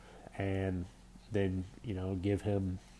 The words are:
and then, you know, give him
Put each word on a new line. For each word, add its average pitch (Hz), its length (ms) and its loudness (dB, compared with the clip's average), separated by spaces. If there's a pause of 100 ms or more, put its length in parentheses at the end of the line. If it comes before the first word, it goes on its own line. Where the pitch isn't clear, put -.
(360)
and 95 480 2 (480)
then, 95 320 2 (180)
you 117 100 -2
know, 92 220 0
give 95 280 4
him 98 360 2 (220)